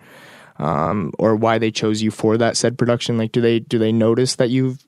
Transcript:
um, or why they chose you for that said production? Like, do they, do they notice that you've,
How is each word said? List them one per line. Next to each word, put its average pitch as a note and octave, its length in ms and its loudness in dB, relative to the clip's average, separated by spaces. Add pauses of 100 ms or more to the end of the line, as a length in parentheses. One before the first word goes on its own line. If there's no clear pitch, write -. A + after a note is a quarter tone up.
(580)
um, E2 600 -2
or A2 160 2
why A2+ 220 2
they A2+ 140 -2
chose G#2+ 300 -2
you A2 80 0
for A2 280 0
that A#2 180 0
said A#2+ 220 -2
production? A#2 400 0
Like, A2+ 160 -4
do B2 80 0
they, A#2 180 2
do A#2 180 -4
they A2 140 2
notice A#2 460 2
that B2+ 120 2
you've, C3 280 -2 (100)